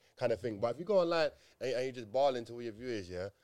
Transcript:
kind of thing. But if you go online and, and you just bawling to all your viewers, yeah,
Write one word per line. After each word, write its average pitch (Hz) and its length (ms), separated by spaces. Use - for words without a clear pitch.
kind 120 160
of 110 80
thing. 110 200
But 117 140
if 123 40
you 170 60
go 196 160
online 165 300
and, 127 120
and 127 140
you 135 60
just 117 200
bawling 131 320
to 113 80
all 120 100
your 117 100
viewers, 110 380
yeah, 90 200